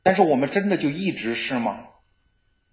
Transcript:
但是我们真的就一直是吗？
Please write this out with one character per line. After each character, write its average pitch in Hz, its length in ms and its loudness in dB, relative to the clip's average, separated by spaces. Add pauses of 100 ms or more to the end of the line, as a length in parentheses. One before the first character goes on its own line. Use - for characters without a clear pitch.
但 190 100 4
是 196 80 6
我 151 140 4
们 139 140 0
真 202 180 0
的 185 80 2
就 156 120 0
一 175 220 -4
直 117 240 -6
是 127 240 -4
吗？ 104 280 -6 (880)